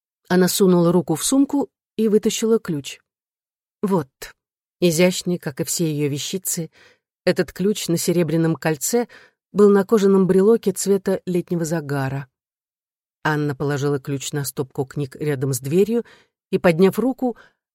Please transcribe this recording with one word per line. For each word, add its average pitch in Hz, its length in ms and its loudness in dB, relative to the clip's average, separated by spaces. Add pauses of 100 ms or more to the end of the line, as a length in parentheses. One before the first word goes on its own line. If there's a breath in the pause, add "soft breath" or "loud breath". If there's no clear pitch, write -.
(300)
Она 180 180 4
сунула 175 440 4
руку 170 240 0
в - 100 -6
сумку 277 440 0 (280)
и 220 100 0
вытащила 214 520 2
ключ. 147 400 -8 (800)
Вот. 185 280 0 (680)
Изящный, 180 600 0
как - 200 -10
и 165 40 -6
все 160 280 -4
ее 147 160 -2
вещицы, 160 640 -6 (540 soft breath)
этот 180 260 0
ключ - 380 -2
на 170 80 0
серебряном 165 580 0
кольце — 165 520 -2 (500 soft breath)
был 202 120 6
на 202 160 4
кожаном 196 420 4
брелоке 196 440 2
цвета 190 540 -2
летнего 175 400 -4
загара. 139 640 -6 (960)
Анна 147 320 -2
положила 143 440 -2
ключ 139 320 -8
на 147 140 -6
стопку 139 400 -6
книг 139 300 -8
рядом 143 360 -4
с 127 80 -4
дверью 202 460 0 (460 soft breath)
и, 190 60 0
подняв 180 420 2
руку, 247 380 -2 (380 soft breath)